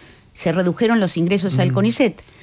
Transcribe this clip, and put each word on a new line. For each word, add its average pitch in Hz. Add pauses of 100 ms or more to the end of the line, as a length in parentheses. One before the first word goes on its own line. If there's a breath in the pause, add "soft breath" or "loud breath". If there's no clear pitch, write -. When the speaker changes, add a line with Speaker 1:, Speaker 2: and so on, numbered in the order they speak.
(320 loud breath)
Speaker 1:
se -
redujeron 185
los 180
ingresos 175
al -
Speaker 2:
Mm. 127
Speaker 1:
conicet". 214 (200 loud breath)